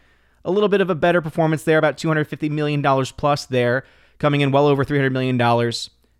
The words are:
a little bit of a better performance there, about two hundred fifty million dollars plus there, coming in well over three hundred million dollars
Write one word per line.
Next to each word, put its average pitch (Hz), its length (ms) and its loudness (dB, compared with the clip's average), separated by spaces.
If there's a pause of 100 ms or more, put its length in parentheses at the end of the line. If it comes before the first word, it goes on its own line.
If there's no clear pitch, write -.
(440)
a 170 80 -4
little 208 180 2
bit 196 120 2
of 180 80 0
a 180 60 0
better 175 260 2
performance 160 420 -2
there, 160 140 2
about 151 200 0
two 165 100 -4
hundred 151 200 0
fifty 151 220 -6
million 147 320 -2
dollars 135 300 0
plus 143 340 -2
there, 123 400 -2 (340)
coming 143 220 0
in 135 100 0
well 143 160 4
over 139 160 2
three 147 140 -2
hundred 135 160 0
million 127 240 -2
dollars 120 520 0 (300)